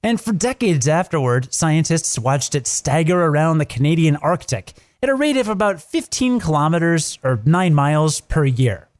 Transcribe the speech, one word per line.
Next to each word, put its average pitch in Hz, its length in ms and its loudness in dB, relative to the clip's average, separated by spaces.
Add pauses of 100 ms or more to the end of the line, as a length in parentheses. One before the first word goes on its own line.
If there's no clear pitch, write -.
And 226 180 -2
for 226 140 -4
decades 185 520 0
afterward, 139 640 0
scientists 160 680 0
watched 131 360 -2
it 139 120 -4
stagger 165 580 0
around 160 320 2
the 151 80 0
Canadian 151 520 2
Arctic 147 580 -4 (280)
at 262 60 0
a 277 60 2
rate 277 240 0
of 233 100 -2
about 202 320 -2
fifteen 254 600 -2
kilometers 160 800 0
or 127 240 0
nine 175 260 2
miles 151 480 2
per - 240 -2
year. 123 440 -2 (100)